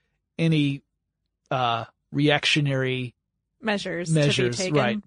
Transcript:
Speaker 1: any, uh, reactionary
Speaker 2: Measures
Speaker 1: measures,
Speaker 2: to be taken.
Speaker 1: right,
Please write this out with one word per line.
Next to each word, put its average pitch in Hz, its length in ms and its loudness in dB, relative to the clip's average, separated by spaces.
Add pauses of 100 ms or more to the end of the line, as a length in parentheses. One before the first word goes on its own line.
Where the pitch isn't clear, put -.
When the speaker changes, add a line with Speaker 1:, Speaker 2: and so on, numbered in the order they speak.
(380)
Speaker 1:
any, 147 440 2 (680)
uh, 120 360 -2 (260)
reactionary 139 1000 0 (480)
Speaker 2:
Measures 190 500 -4
Speaker 1:
measures, 139 460 2
Speaker 2:
to 113 60 -4
be - 60 -2
taken. 147 100 0
Speaker 1:
right, 120 280 0